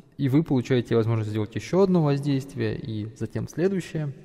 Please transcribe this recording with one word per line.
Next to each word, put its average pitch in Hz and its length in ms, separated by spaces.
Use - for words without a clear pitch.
и 139 140
вы 147 120
получаете 123 540
возможность 110 340
сделать 107 240
еще 170 280
одно 180 200
воздействие, 139 760
и 107 380
затем 107 320
следующее. 165 680